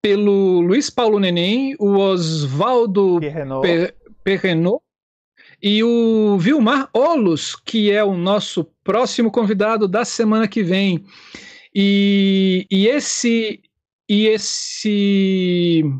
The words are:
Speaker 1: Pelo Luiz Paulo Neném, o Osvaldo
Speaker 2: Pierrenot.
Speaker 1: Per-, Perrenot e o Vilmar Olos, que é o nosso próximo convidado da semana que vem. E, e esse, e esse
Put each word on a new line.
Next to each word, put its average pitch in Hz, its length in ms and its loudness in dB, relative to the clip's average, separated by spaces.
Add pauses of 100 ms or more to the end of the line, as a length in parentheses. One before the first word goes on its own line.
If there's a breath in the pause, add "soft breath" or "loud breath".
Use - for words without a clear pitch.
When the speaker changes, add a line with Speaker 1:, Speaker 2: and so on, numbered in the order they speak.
Speaker 1:
Pelo 196 600 2
Luiz 190 280 0
Paulo 220 300 0
Neném, 196 600 0
o 202 180 2
Osvaldo 185 1200 0
Speaker 2:
Pierrenot. 139 420 -6
Speaker 1:
Per-, 170 340 -2 (280)
Perrenot 185 560 -2 (840 soft breath)
e 208 200 2
o 226 540 2
Vilmar 226 560 2
Olos, 233 640 0
que 208 360 -2
é 208 120 2
o 196 120 -2
nosso 185 500 -2 (180)
próximo 226 480 -2
convidado 214 560 0
da 214 180 -2
semana 220 420 0
que 220 140 -4
vem. 185 420 0 (720 loud breath)
E, 196 960 2
e 196 180 2
esse, 233 760 -2 (460)
e 208 200 2
esse 190 1600 0 (160)